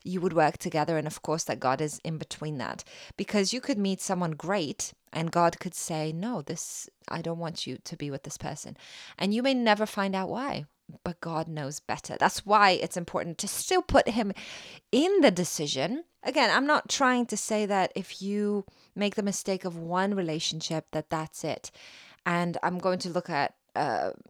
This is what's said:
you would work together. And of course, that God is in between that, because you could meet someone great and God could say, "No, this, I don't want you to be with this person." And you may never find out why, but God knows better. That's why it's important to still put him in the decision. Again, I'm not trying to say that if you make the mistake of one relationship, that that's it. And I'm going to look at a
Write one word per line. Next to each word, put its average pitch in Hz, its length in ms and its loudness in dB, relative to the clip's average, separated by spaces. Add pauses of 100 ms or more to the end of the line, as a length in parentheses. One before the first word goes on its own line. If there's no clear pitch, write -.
you 180 160 -2
would 170 140 2
work 156 240 4
together. 160 400 0
And 151 100 0
of - 140 -8
course, 160 240 -2
that 117 160 -4
God 135 180 2
is 151 240 -4
in 160 140 -4
between 151 400 -8
that, 95 260 -6 (320)
because 202 380 0
you 254 80 -4
could 269 160 0
meet 196 240 0
someone 175 300 0
great 160 600 -4 (220)
and 165 180 -2
God 170 300 4
could 175 120 -8
say, 156 380 -4
"No, 185 300 -4
this, - 480 -10 (180)
I 165 140 -6
don't 165 180 -4
want 165 260 -6
you 127 120 -8
to - 180 -14
be 147 160 -6
with 135 120 -8
this - 140 -10
person." - 380 -10 (420)
And 196 160 2
you 233 80 2
may 269 120 4
never 214 320 4
find 196 300 -2
out 190 140 0
why, 208 360 -4 (380)
but 175 160 -4
God 165 300 -4
knows 147 320 -6
better. - 360 -6
That's - 280 2
why 202 260 8
it's - 240 0
important 170 440 -4
to 202 80 -6
still - 340 0
put - 280 6
him 214 220 0 (580)
in 359 300 6
the 269 120 10
decision. 165 760 -2 (180)
Again, 285 260 4
I'm 226 160 4
not 294 220 2
trying 254 380 4
to 240 100 -4
say 214 300 0
that 190 280 2
if - 280 -6
you 208 440 0 (300)
make 202 200 0
the 214 80 0
mistake 190 420 -2
of 170 120 -4
one 180 380 0
relationship, 160 760 -2
that 156 180 -4
that's 160 340 -4
it. - 280 -6 (540)
And 175 380 0
I'm 180 140 0
going 180 220 0
to 180 100 -6
look 175 200 -2
at 143 260 0 (200)
a 107 360 0 (180)